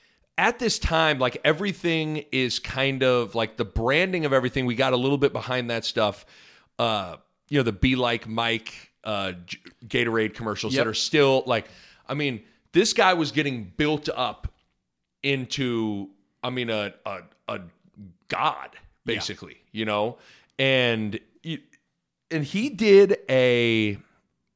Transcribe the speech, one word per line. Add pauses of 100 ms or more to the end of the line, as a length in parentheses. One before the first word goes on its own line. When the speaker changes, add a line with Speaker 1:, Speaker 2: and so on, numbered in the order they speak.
(380)
Speaker 1:
at
this
time,
like,
everything
is
kind
of,
like,
the
branding
of
everything,
we
got
a
little
bit
behind
that
stuff. (520)
Uh, (320)
you
know,
the
Be
Like
Mike, (120)
uh, (120)
G-, (280)
Gatorade
commercials
Speaker 2:
Yep.
Speaker 1:
that
are
still,
like, (400)
I
mean, (320)
this
guy
was
getting
built
up (720)
into, (340)
I
mean,
a, (120)
a, (280)
a (640)
god,
Speaker 2:
Yeah. (260)
Speaker 1:
basically, (140)
you
know? (400)
And, (260)
y-, (720)
and
he
did (100)
a, (560)